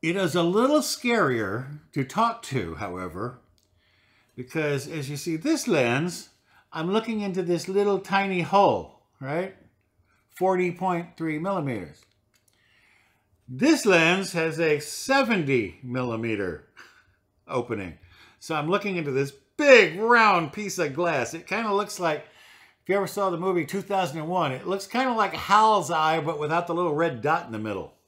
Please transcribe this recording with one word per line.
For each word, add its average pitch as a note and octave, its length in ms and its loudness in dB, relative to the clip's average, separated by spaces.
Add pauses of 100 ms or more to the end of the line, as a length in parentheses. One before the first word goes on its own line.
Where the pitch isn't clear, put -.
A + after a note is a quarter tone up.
It E3+ 160 -2
is F#3 180 0
a F3 80 2
little A#3 380 4
scarier C3+ 1000 -2 (120)
to D3 100 -2
talk A3+ 420 -2
to, F2 320 -4
however, F#2 640 -8 (960)
because C#3+ 540 -4
as C#3+ 220 -8
you D3 80 -8
see D#3+ 180 -6
this C#4 320 -2
lens, D3 640 0 (420)
I'm D#3+ 180 -4
looking A3 300 -2
into F#3+ 220 -4
this E3+ 260 -2
little G3+ 300 2
tiny G3 420 -2
hole, D3 600 2 (180)
right? E3 340 -6 (800)
Forty F#3 380 2
point F3 460 -4
three D#3+ 200 -4
millimeters. C#3+ 640 -4 (1500)
This A#3 360 2
lens F3+ 480 4
has E3 260 -2
a D#3 200 2
seventy D3+ 1040 0
millimeter A2+ 840 -4 (800)
opening. G#2 520 -6 (400)
So - 160 -10
I'm D3+ 160 -4
looking G3 260 -2
into D3+ 140 -4
this C#3 220 -2 (260)
big A3+ 400 8
round G#3 560 4
piece G3+ 240 -8
of D3+ 160 -2
glass. D#3 400 -2
It E3 120 -12
kinda G#3+ 280 -2
looks G3+ 260 -4
like, D#3+ 200 -2
if - 680 -20
you F#3+ 80 2
ever G3 100 0
saw G3 220 -2
the F3+ 80 -2
movie F3 300 0
two F#3+ 160 -4
thousand F3+ 380 -2
and D#3 80 -6
one, E3 240 0
it B2+ 140 -8
looks F#3+ 200 -4
kinda B3+ 260 -2
like G#3+ 220 0
Hal's G#3 560 4
eye, D#3+ 300 2
but D#3 180 -4
without D#3+ 280 -2
the E3+ 80 -4
little E3 200 0
red D3+ 260 0
dot D#3 240 0
in A#2 80 -12
the A2 60 -8
middle. G2+ 340 -6 (160)